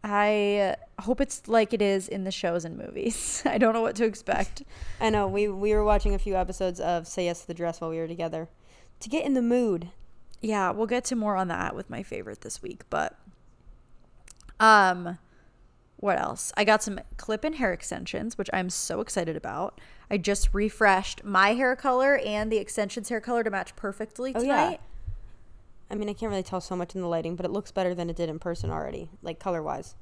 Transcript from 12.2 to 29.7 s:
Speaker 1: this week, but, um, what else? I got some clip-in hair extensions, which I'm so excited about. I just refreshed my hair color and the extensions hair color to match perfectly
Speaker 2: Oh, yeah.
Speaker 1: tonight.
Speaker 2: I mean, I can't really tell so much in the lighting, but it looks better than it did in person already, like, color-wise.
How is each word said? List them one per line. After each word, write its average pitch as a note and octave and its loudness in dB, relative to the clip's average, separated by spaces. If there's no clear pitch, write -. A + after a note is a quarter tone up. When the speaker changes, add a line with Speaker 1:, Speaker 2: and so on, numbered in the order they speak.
Speaker 1:
this - -12
week, - -12
but, - -2
um, F#3 6
what G3+ 0
else? - -4
I G#3 2
got G#3+ 6
some G3+ -6
clip-in A3+ -4
hair A#3+ 0
extensions, - -6
which F#3+ -6
I'm F3+ -2
so - -4
excited E3 -4
about. D#3 -8
I G3+ 0
just G3+ 2
refreshed G3+ 4
my G3+ 4
hair B3+ 2
color C4+ 4
and G#3 -2
the A3 4
extensions G3+ -4
hair A3+ -2
color A#3 0
to A3 0
match F#3+ -6
perfectly A3 -6
Speaker 2:
Oh, A#3+ 2
yeah. C4+ 4
Speaker 1:
tonight. - -2
Speaker 2:
I G3 -6
mean, G#3 -4
I G3+ -6
can't G#3+ -4
really F#3+ -2
tell F3+ -4
so F3+ -6
much F3 -6
in F#3+ -4
the F3 -2
lighting, E3 -2
but F3+ -6
it - 0
looks G#3 -4
better F3+ 0
than E3+ -4
it E3+ -4
did E3+ 0
in D#3+ -6
person E3+ -4
already, D#3 -6
like, E3 -8
color-wise. D#3+ -4